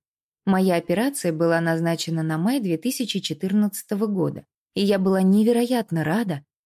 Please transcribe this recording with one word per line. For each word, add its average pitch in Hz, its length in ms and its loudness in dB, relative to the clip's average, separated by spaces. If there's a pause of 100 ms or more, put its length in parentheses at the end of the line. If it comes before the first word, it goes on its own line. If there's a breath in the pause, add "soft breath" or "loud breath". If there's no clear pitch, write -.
(460)
Моя 190 300 2
операция 185 540 -2
была 165 300 2
назначена 165 600 -2
на 160 160 -2
май 233 200 0
две 175 200 -2
тысячи 240 420 -4
четырнадцатого 202 840 -2
года, 185 400 -4 (280)
и 190 80 -2
я 196 160 2
была 190 220 2
невероятно 220 840 2
рада, 170 380 -2 (240)